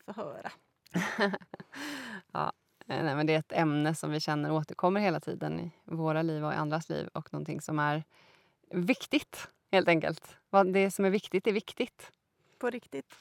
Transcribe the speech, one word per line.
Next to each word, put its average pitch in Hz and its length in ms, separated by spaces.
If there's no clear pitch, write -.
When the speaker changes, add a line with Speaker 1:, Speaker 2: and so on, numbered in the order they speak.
Speaker 1:
få 208 60
höra. 202 400
Speaker 2:
<laughs> 196 400
Ja, - 220
eh, - 160
nej, 147 120
men 151 120
det 156 60
är 156 60
ett - 120
ämne 151 440
som 156 160
vi 151 80
känner 147 320
återkommer 180 500
hela 175 180
tiden 156 400
i 170 120
våra 160 380
liv 156 240
och 151 80
i - 20
andras 156 340
liv. 151 240
Och - 200
någonting 147 280
som 151 180
är 147 240
viktigt, - 760
helt 185 160
enkelt. 160 500
Vad 196 240
det 196 180
som 196 140
är 196 40
viktigt 196 380
är 214 60
viktigt. - 580
Speaker 1:
På - 100
riktigt. 220 520